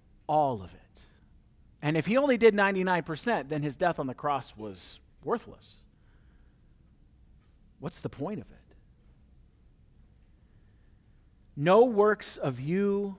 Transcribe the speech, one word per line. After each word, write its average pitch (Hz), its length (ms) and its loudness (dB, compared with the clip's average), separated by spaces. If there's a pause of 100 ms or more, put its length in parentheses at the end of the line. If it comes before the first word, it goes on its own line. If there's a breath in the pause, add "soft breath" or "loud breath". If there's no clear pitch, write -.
(260)
all 143 360 0
of 87 100 -16
it. - 80 -20 (1000)
And 151 160 -2
if 156 100 0
he 208 100 0
only 269 220 2
did 220 160 6
ninety-nine 185 480 0
percent, 156 480 -4
then 151 120 -4
his 143 140 -6
death 175 220 0
on 147 80 -4
the 123 80 -6
cross 139 420 -6
was 104 440 -14 (220)
worthless. - 540 -8 (2000 soft breath)
What's - 220 -10
the 131 80 -10
point 165 320 -8
of 98 100 -18
it? 60 60 -20 (3000 soft breath)
No 185 240 8
works 208 520 2
of 127 240 -4
you, 196 580 -2